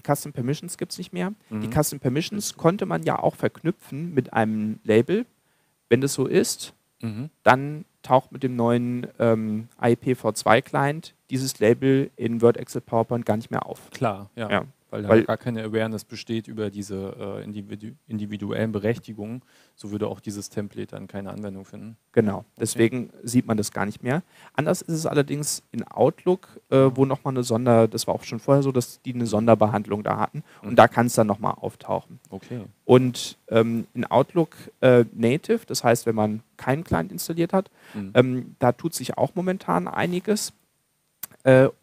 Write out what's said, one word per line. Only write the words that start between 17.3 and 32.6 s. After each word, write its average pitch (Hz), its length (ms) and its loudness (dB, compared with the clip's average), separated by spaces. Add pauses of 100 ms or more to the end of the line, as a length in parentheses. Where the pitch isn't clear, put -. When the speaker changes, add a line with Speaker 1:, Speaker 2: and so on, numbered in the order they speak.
Speaker 2:
individu-, 104 520 -12 (120)
individuellen 107 640 -4
Berechtigungen, 107 720 -6 (340)
so - 140 -16
würde 104 180 -4
auch 107 140 -8
dieses 101 280 -10
Template 104 420 -10
dann 101 160 -14
keine 98 240 -12
Anwendung 101 340 -12
finden. 104 320 -18 (140)
Speaker 1:
Genau, 104 260 2
Speaker 2:
Okay. 104 80 -12 (140)
Speaker 1:
deswegen 117 500 0 (140)
sieht 123 240 2
man 110 100 0
das 101 160 -4
gar 98 140 -2
nicht - 160 -12
mehr. 131 180 -2 (320)
Anders 175 300 -2
ist 165 100 -6
es 160 140 -4
allerdings - 640 -2
in 113 140 -6
Outlook, - 840 -2
äh, 135 80 2
Speaker 2:
Ah. 135 160 6
Speaker 1:
wo 131 100 4
nochmal 139 300 -2
eine 127 100 0
Sonder-, 117 440 4
das 110 180 -4
war - 80 0
auch 113 100 -8
schon 113 160 -10
vorher 139 220 4
so, 135 100 0
dass 123 300 -2
die 131 120 -8
eine 120 100 -2
Speaker 2:
Mhm. 117 40 0
Speaker 1:
Sonderbehandlung 107 760 4
da 104 140 -2
hatten. 123 260 -4 (180)
Und 107 120 -10
Speaker 2:
Mhm. - 20 -4
Speaker 1:
da 117 120 10
kann's 120 280 2
dann 110 120 4
nochmal 104 320 -2
auftauchen. - 600 -8 (100)
Speaker 2:
Okay. 113 320 -12 (240)